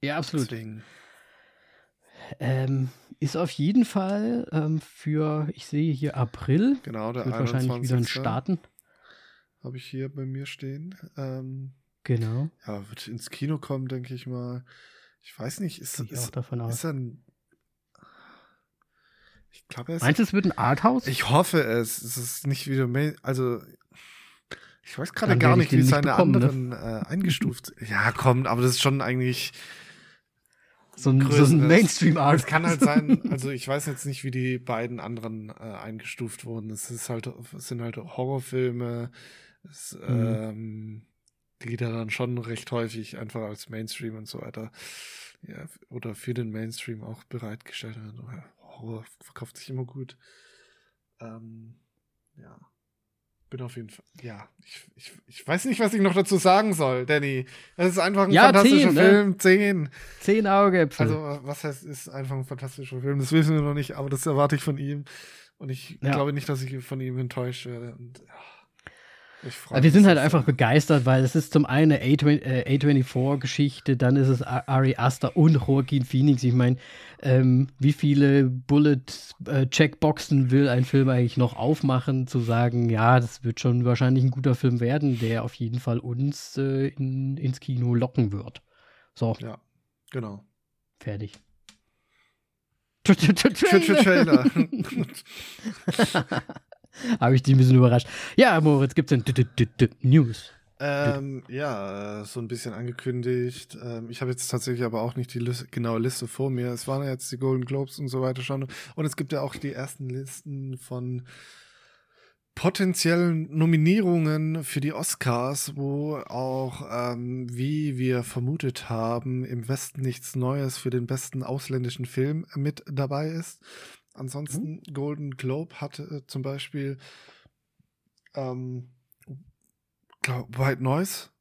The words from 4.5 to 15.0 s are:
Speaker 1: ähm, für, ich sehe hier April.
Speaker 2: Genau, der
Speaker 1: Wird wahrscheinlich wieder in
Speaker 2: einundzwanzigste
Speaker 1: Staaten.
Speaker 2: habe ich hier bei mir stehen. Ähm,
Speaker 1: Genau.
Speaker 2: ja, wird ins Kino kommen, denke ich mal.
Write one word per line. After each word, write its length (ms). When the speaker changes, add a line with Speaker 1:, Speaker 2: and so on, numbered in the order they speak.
Speaker 1:
ähm, 280
für, 760
ich 120
sehe 260
hier 240
April. 680
Speaker 2:
Genau, 300
der 120
Speaker 1:
Wird 140
wahrscheinlich 260
wieder 100
in 60
Speaker 2:
einundzwanzigste 400
Speaker 1:
Staaten. 380
Speaker 2:
habe 140
ich 100
hier 260
bei 120
mir 220
stehen. 480
Ähm, 560
Speaker 1:
Genau. 460
Speaker 2:
ja, 220
wird 200
ins 220
Kino 280
kommen, 300
denke 260
ich 120
mal. 380